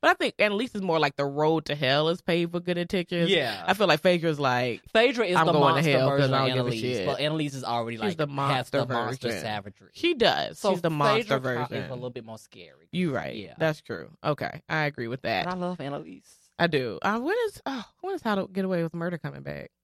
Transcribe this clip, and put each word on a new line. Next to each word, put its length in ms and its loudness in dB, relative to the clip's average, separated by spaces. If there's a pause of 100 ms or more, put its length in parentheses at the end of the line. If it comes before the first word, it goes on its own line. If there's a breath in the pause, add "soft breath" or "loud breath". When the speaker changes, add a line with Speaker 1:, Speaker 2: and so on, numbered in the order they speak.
Speaker 1:
but 100 4
I 40 6
think 240 -2
Annalise 360 0
is 80 -6
more 160 2
like 180 2
the 100 0
road 400 2
to 100 -2
hell 320 2
is 140 -2
paved 320 0
with 100 -4
good 140 -2
intentions. 520 0
Speaker 2:
Yeah. 380 2
Speaker 1:
I 60 6
feel 120 2
like 140 6
Phaedra's 400 2
like, 420 0 (100)
Speaker 2:
Phaedra 340 4
is 100 2
Speaker 1:
"I'm 100 6
Speaker 2:
the 60 4
Speaker 1:
going 240 6
to 60 2
Speaker 2:
monster 100 4
Speaker 1:
hell 180 4
'cause 100 2
Speaker 2:
version 140 4
Speaker 1:
I 40 4
Speaker 2:
of 80 2
Speaker 1:
don't 80 0
give 120 0
a 40 0
Speaker 2:
Annalise, 100 -2
Speaker 1:
shit." 260 -2
Speaker 2:
but 140 -2
Annalise 340 -2
is 100 -10
already, 340 -2
Speaker 1:
She's 20 -6
Speaker 2:
like, 160 -2
Speaker 1:
the 100 0
Speaker 2:
has 80 -8
Speaker 1:
monster 460 0
Speaker 2:
the 60 0
monster 420 -2
Speaker 1:
version. 140 -4
Speaker 2:
savagery. 520 -8
Speaker 1:
She 200 0
does. 440 2
Speaker 2:
So 140 0
Speaker 1:
She's 80 0
the 100 2
monster 440 2
Speaker 2:
Phaedra 60 0
Speaker 1:
version. 440 -4
Speaker 2:
is 60 -10
a 40 -8
little 160 -8
bit 140 -12
more 140 -14
scary. 520 -20
Speaker 1:
You 240 0
right. 220 -4
Speaker 2:
Yeah. 220 -12
Speaker 1:
That's 240 0
true. 280 -10 (140)
Okay. 440 -4
I 180 -2
agree 220 -6
with 140 -8
that. 220 0
Speaker 2:
But 100 -4
I 40 -8
love 220 -4
Annalise. 540 -10 (240)
Speaker 1:
I 80 2
do. 360 0
Uh, 180 0
when 160 -2 (100)
is, 200 -8
oh, 180 -6 (160)
when 140 -6
is 80 -8
How 140 0
to 120 -2
Get 160 -4
Away 180 0
with 120 -4
Murder 240 -6
coming 240 -10
back? 280 -10 (140)